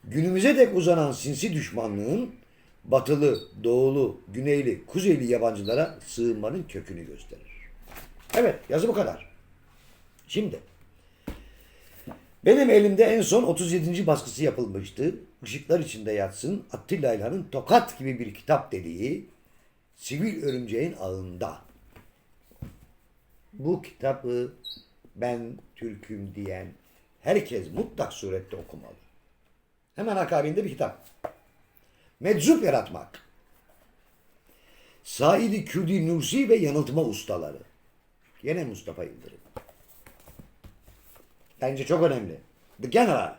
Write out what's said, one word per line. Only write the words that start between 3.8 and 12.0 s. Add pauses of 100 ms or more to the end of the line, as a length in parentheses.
güneyli,
kuzeyli
yabancılara
sığınmanın
kökünü
gösterir. (640)
Evet,
yazı
bu
kadar. (960)
Şimdi, (1800)